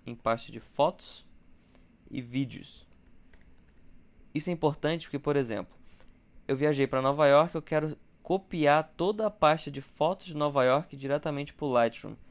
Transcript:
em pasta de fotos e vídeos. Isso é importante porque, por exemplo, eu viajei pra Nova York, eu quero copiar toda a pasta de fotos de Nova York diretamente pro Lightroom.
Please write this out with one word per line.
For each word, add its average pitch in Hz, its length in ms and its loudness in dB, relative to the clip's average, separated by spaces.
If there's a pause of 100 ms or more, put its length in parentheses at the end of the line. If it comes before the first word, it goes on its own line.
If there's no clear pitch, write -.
em 120 80 -10
pasta 117 380 -4
de 117 80 -16
fotos - 680 -4 (840)
e 131 100 -8
vídeos. 123 640 -8 (1500)
Isso 151 140 -6
é 175 40 -2
importante 156 520 -2
porque, - 120 -8
por 143 200 -2
exemplo, 110 360 -4 (720)
eu 135 120 -2
viajei 139 280 2
pra 131 160 0
Nova 143 240 2
York, 147 300 6
eu 156 60 -8
quero 151 360 -2 (240)
copiar 156 760 0
toda 208 280 -2
a 202 60 -2
pasta 156 400 2
de 139 100 -10
fotos - 460 -4
de 165 80 -12
Nova 143 300 2
York 143 300 2
diretamente 143 580 -6
pro 151 140 -8
Lightroom. 117 460 0 (180)